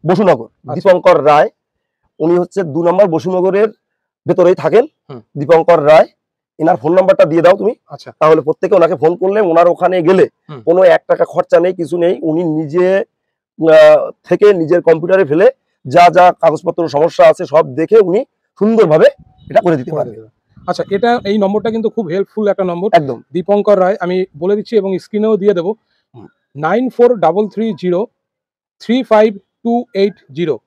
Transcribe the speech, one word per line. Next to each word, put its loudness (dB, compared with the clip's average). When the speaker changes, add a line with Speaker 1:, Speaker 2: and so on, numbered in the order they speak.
Speaker 1:
বসুনগর, 0
Speaker 2:
আচ্ছা। -16
Speaker 1:
দীপঙ্কর 2
রায়। 4
উনি 0
হচ্ছে -6
দু -6
নম্বর 2
বসুনগরের -2
ভেতরেই 2
থাকেন। 0
Speaker 2:
হুম। -16
Speaker 1:
দীপঙ্কর 2
রায়, 4
এনার 0
ফোন -4
নাম্বারটা 2
দিয়ে 0
দাও 4
তুমি। -4
Speaker 2:
আচ্ছা। -20
Speaker 1:
তাহলে 4
প্রত্যেকে -4
ওনাকে 2
ফোন 0
করলে, -2
ওনার 2
ওখানে -2
গেলে 2
Speaker 2:
হুম। -16
Speaker 1:
কোনো 2
এক 2
টাকা 0
খরচা -2
নেই, -2
কিছু -8
নেই। -2
উনি -4
নিজে, -2
আহ, 4
থেকে 2
নিজের -2
কম্পিউটারে 0
ফেলে 2
যা 4
যা 4
কাগজপত্র -4
সমস্যা 0
আছে, 0
সব -2
দেখে 0
উনি 0
সুন্দরভাবে 2
এটা 2
করে 0
দিতে -8
Speaker 2:
করে -6
Speaker 1:
পারবে। -10
Speaker 2:
দেবে। -20
আচ্ছা, -6
এটা, -2
এই -2
নম্বরটা -2
কিন্তু -6
খুব -6
হেল্পফুল -6
একটা -2
নম্বর। -6
Speaker 1:
একদম। -2
Speaker 2:
দীপঙ্কর 0
রায়, 0
আমি -4
বলে -2
দিচ্ছি -6
এবং -2
স্ক্রিনেও -4
দিয়ে -2
দেবো, -6
Speaker 1:
হুম। -20
Speaker 2:
নাইন -4
ফোর 2
ডাবল -2
থ্রি -6
জিরো -4
থ্রি -2
ফাইভ 2
টু -6
এইট -2
জিরো। -6